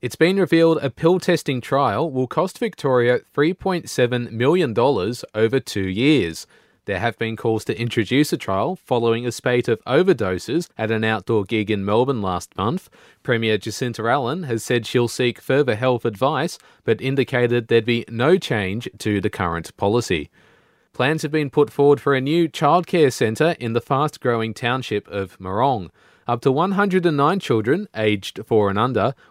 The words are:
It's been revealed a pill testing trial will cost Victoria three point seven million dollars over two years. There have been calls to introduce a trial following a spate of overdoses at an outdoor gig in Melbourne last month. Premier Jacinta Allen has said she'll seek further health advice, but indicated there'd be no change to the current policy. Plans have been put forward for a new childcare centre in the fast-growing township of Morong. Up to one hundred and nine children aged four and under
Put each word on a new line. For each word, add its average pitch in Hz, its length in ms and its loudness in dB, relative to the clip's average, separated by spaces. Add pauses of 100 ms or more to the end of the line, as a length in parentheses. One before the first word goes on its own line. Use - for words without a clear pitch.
It's 123 140 -8
been 180 220 2
revealed 165 420 4
a 135 120 -4
pill 175 280 2
testing 151 420 -2
trial 135 480 0
will 131 200 -4
cost 180 300 -4
Victoria 127 600 0 (160)
three 151 180 2
point 185 380 -4
seven 123 400 0
million 127 440 2
dollars 117 500 0 (100)
over 110 240 2
two 98 300 -4
years. 101 580 0 (380)
There 95 160 -4
have 113 180 -2
been 113 160 -4
calls 110 300 -2
to 113 120 -4
introduce 120 560 0
a 170 40 -2
trial 117 400 -4
following 117 500 0
a 120 60 -4
spate 123 340 -2
of 117 200 -2
overdoses 127 800 0 (100)
at 110 140 -2
an 110 100 0
outdoor 110 400 0
gig 104 260 -2
in 101 160 -2
Melbourne 117 380 0
last 90 340 -6
month. 117 320 -2 (360)
Premier 113 340 0
Jacinta 113 480 -6
Allen 139 380 -2
has 117 180 -4
said 120 240 -2
she'll 120 220 0
seek 123 320 -2
further 131 340 0
health 123 300 -2
advice, 131 540 -2 (260)
but 113 160 0
indicated 123 680 0
there'd 117 180 2
be 117 240 0
no 131 280 2
change 107 520 -4 (100)
to 104 220 0
the 101 80 -2
current 85 480 -4
policy. 101 540 0 (640)
Plans 147 300 -2
have 147 100 -6
been 151 180 -2
put 147 220 2
forward 143 280 4
for 139 140 0
a 131 60 0
new 156 280 0
childcare 160 640 2
centre 135 460 0
in 117 140 -4
the 113 80 0
fast-growing 120 760 -2
township 120 540 -4
of 98 320 -6
Morong. 98 500 -2 (380)
Up 123 140 -2
to 139 100 4
one 170 200 0
hundred 185 320 0
and 160 120 2
nine 156 240 2
children 131 560 0
aged 107 500 -2
four 104 240 2
and 98 80 -2
under 117 340 0 (180)